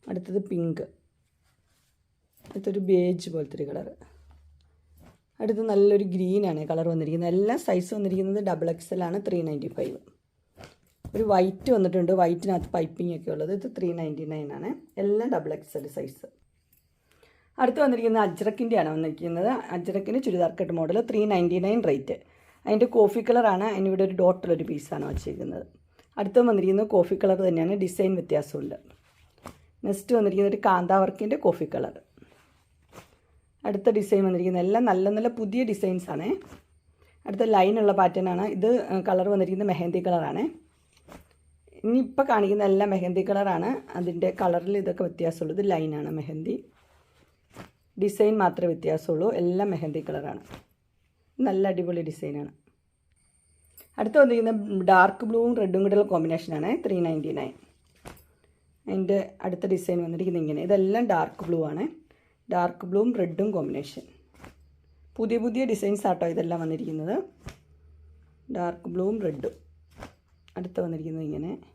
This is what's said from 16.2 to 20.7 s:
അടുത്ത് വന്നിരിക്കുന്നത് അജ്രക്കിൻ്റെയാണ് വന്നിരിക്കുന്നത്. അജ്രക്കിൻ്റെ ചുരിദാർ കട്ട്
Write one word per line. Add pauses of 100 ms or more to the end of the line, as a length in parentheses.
അടുത്ത്
വന്നിരിക്കുന്നത്
അജ്രക്കിൻ്റെയാണ്
വന്നിരിക്കുന്നത്. (260)
അജ്രക്കിൻ്റെ
ചുരിദാർ
കട്ട്